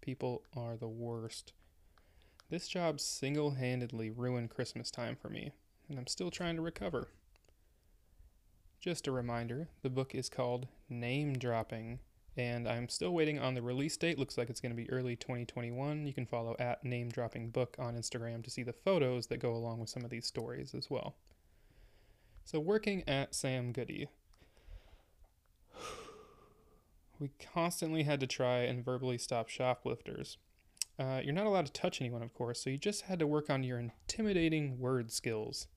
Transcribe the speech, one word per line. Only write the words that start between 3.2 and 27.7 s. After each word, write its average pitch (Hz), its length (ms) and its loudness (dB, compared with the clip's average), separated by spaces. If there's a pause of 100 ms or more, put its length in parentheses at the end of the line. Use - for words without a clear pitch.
ruined 120 400 0
Christmas - 420 -4
time 117 240 -4
for - 140 -10
me, 107 240 -6 (340)
and 143 100 -6
I'm 127 100 -6
still 180 240 -2
trying 170 260 -2
to 160 40 -2
recover. 165 460 -2 (1700)
Just 170 260 -2
a 135 60 2
reminder, 120 560 0 (120)
the 135 80 2
book 131 240 0
is 131 140 -2
called 123 400 0 (220)
Name 131 460 0
Dropping, 117 640 -2 (380)
and 120 300 0
I'm 120 220 0
still 180 240 0
waiting 156 260 4
on 131 140 2
the 127 80 0
release 127 340 0
date. 170 240 2
Looks 135 180 0
like 120 120 2
it's 123 100 -4
gonna 120 160 -2
be 117 140 -4
early 127 260 0
twenty 120 300 -4
twenty-one. 131 600 -2
You 139 80 -2
can 123 120 -2
follow 117 340 0
at 123 240 0
Name 120 240 0
Dropping 117 420 -2
Book 120 300 0
on 120 160 -2
Instagram 117 480 -4
to 123 60 -10
see 127 120 -6
the 117 120 -4
photos 131 540 4
that 123 120 -2
go 123 140 2
along 117 260 -2
with 113 80 -4
some 127 160 -6
of 117 60 -6
these 117 160 -4
stories 123 500 -4
as 131 140 -4
well. - 260 -2 (1300)
So - 160 0
working 202 480 2
at 139 260 2
Sam 127 380 0
Goody, 123 380 -2 (1600)
<sighs> - 60 -14 (1400)
we 143 200 -4
constantly 165 640 2